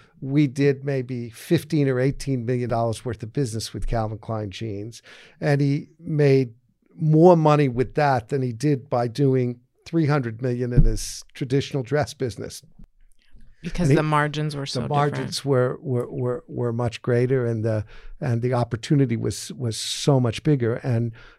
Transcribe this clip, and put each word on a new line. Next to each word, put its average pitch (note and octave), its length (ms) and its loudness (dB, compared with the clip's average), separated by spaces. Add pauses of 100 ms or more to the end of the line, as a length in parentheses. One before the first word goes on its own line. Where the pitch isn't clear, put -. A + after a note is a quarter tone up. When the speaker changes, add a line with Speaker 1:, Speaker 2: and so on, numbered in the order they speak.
(220)
Speaker 1:
we C#3 260 2
did C3+ 380 0
maybe B2 440 -6
fifteen C#3+ 600 0
or B2+ 100 0
eighteen C3 460 -2
million B2 240 -2
dollars A#2 340 -2
worth A#2 180 -6
of A2+ 120 -12
business A2+ 400 -4
with G#2 140 -4
Calvin A2 320 -2
Klein G#2+ 320 -8
jeans. G#2+ 500 -10 (400)
And C#3+ 180 2
he C#3+ 300 0 (100)
made C#3 540 2 (420)
more E3 400 8
money D3+ 320 4
with B2 280 -2
that C3+ 340 0
than C#3 120 -2
he B2 120 -4
did B2 360 -2
by A#2+ 200 -2
doing B2+ 500 0 (260)
three E3 200 0
hundred A#2+ 360 0
million B2 300 -2
in B2 140 8
his - 480 -2
traditional C3+ 500 -2
dress C#3 300 -2
business. - 480 -8 (1000)
Speaker 2:
Because E3+ 280 0
Speaker 1:
And - 20 6
he, D3+ 60 6
Speaker 2:
the D3+ 60 2
margins D3+ 520 -2
were C#3 100 -8
so C3 160 -6
Speaker 1:
the C#3 60 -4
Speaker 2:
different. C#3+ 240 0
Speaker 1:
margins C3+ 320 -6
were, C3 380 0
were, B2 260 -2
were, B2 400 -6
were B2 260 -4
much A#2 280 -4
greater, B2 460 2
and A2+ 180 -2
the, G#2+ 180 0 (380)
and A#2 220 -2
the B2+ 100 0
opportunity A#2+ 640 0
was, A#2 360 -6
was A#2+ 220 -6
so - 440 0
much A#2+ 240 -2
bigger. B2+ 320 0
And, A#2 360 -2 (280)